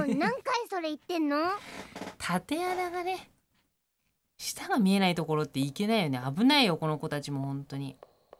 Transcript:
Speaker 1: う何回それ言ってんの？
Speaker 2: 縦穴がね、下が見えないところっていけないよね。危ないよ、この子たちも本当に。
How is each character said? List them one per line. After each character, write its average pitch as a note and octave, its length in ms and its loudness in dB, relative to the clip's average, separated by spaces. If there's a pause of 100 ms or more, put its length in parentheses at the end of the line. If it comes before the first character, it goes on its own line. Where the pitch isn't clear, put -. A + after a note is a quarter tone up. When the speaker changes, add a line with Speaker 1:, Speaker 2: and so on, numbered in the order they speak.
Speaker 1:
う C#4+ 120 -2
何 F#4 160 2 (100)
回 A#4+ 280 -2
そ F#4 120 -4
れ D#4 80 -2
言 D4+ 80 -4
っ - 20 -20
て F#4 180 -4
ん D4+ 120 2
の？ D#4 220 0 (680)
Speaker 2:
縦 C#4 460 -2
穴 F4+ 280 -2
が F4 120 -4
ね、 F4+ 280 -6 (1040)
下 - 300 -10
が F#4 100 2
見 F#3+ 180 6
え G3+ 40 4
な F#3+ 100 6
い E3+ 60 2
と E3 100 -2
こ D#3 120 2
ろ D3+ 60 2
っ D3+ 40 -4
て C#3 120 -4
い C#3 120 0
け G3+ 160 -2
な A3 120 2
い F#3 40 2
よ D3+ 60 0
ね。 B2+ 120 -2 (140)
危 G#3 100 4
な C#4+ 160 8
い B3 40 6
よ、 E3 120 4
こ D#3+ 100 -2
の D#3 120 0
子 D#3 100 -6
た D3 120 -4
ち C#3+ 100 -8
も C#3 100 -2
本 C#3 220 -6
当 C#3 140 -10
に。 C#3 200 -8 (420)